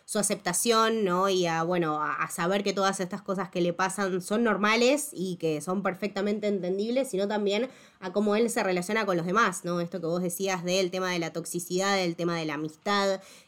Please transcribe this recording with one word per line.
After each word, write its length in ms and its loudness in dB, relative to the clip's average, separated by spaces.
su 140 -4
aceptación, 840 2
¿no? 240 2
Y 180 2
a, 160 2
bueno, 400 0
a, 120 -2
a 160 -4
saber 340 0
que 80 0
todas 280 2
estas 200 -6
cosas 300 -4
que 100 -2
le 140 2
pasan 480 0
son 200 0
normales 720 4
y 240 -4
que 240 -2
son 220 -2
perfectamente 640 -2
entendibles, 640 0
sino 180 0
también 400 0
a 120 -10
cómo 220 2
él 160 2
se 120 -2
relaciona 420 0
con 140 2
los 80 -2
demás, 380 2
¿no? 160 -2
Esto 200 -6
que 60 -4
vos 160 0
decías 420 -2
del 260 0
tema 220 -2
de 60 -2
la 160 -4
toxicidad, 600 -2
del 200 0
tema 220 -2
de 80 -2
la 80 -4
amistad, 640 0